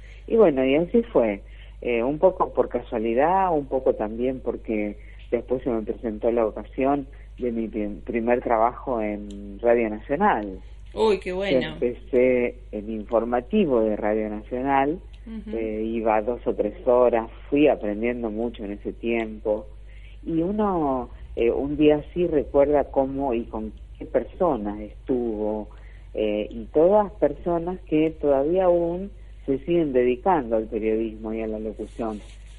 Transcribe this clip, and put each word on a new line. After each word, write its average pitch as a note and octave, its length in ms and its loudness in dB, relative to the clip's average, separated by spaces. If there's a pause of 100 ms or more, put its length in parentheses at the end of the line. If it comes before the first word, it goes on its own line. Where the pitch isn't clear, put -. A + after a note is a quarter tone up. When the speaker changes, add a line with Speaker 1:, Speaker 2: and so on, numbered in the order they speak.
(260)
Speaker 1:
Y - 100 0
bueno, D3+ 280 6
y C3+ 120 4
así F3 260 2 (100)
fue, A2 300 2 (400)
eh, A#2+ 200 0
un C#3+ 160 -2
poco F3+ 340 4
por B2 160 0
casualidad, C3 840 2
un C#3+ 140 0
poco C3 280 2
también A#2+ 460 -4
porque G#2+ 560 -4 (340)
después B2 320 0
se C#3 80 -2
me A2 120 0
presentó G#2+ 480 -2
la A#2 160 2
ocasión C3+ 600 -2 (320)
de B2 140 -2
mi A2+ 160 -4
prim-, G#2 340 -6
primer A#2+ 380 0
trabajo A#2+ 600 0
en G2+ 580 -8
Radio A#2 300 4
Nacional. A2 680 0 (340)
Speaker 2:
Uy, G#3+ 260 2
qué F3+ 120 -6
bueno. D#3+ 420 0
Speaker 1:
Empecé B2 800 2 (180)
en G#2+ 180 -8
informativo A#2 920 2
de G#2+ 140 2
Radio G#2+ 340 0
Nacional, C3+ 680 0 (280)
Speaker 2:
Ujú. G#3+ 280 -10
Speaker 1:
eh, A2 300 -4
iba A2 380 2
dos A#2+ 240 -2
o A2+ 80 0
tres G#2 200 0 (120)
horas, A#2+ 420 6 (220)
fui C#3+ 180 6
aprendiendo A2+ 640 0
mucho A#2 340 -4
en G2+ 80 -6
ese G#2+ 220 -8
tiempo, A2 720 -2 (580)
y E3 160 -2
uno, E3+ 680 0 (240)
eh, A#2 160 2
un C#3+ 260 0
día D3+ 260 6 (120)
sí F3 120 2
recuerda C#3+ 580 4
cómo C3+ 500 0
y A#2 100 0
con A2 280 -8 (260)
qué - 80 -12
personas A2+ 720 0
estuvo, G#2+ 880 -2 (460)
eh, G#2+ 360 0
y A2+ 160 -10
todas F#3 460 6
personas F3 680 -2
que D#3 300 2
todavía D3+ 520 2
aún F3 460 2 (340)
se C3+ 140 0
siguen E3 340 2
dedicando B2 640 4
al A2 80 2
periodismo A2 720 -2
y A2 80 -4
a A2 40 -4
la G#2+ 120 -4
locución. G#2+ 640 -6 (380)